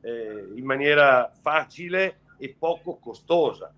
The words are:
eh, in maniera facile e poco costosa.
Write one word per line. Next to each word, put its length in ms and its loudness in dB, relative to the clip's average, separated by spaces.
eh, 560 -12
in 80 -12
maniera 640 4
facile 760 -2
e 200 -14
poco 380 -6
costosa. 800 -2